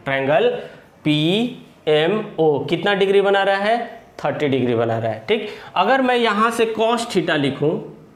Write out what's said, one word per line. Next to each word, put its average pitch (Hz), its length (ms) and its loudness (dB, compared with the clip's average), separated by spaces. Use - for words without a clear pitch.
Triangle 139 440 0
पीएमओ 160 1400 0
कितना 185 300 0
डिग्री 196 260 4
बना 196 220 2
रहा 196 140 2
है? 214 200 0
थर्टी 147 300 -2
डिग्री 123 280 0
बना 113 220 0
रहा 113 140 -2
है, 107 160 -10
ठीक? 214 220 -2
अगर 240 260 2
मैं 247 160 2
यहाँ 226 340 2
से 226 220 0
cos 226 340 0
theta 170 300 0
लिखूँ, 143 340 0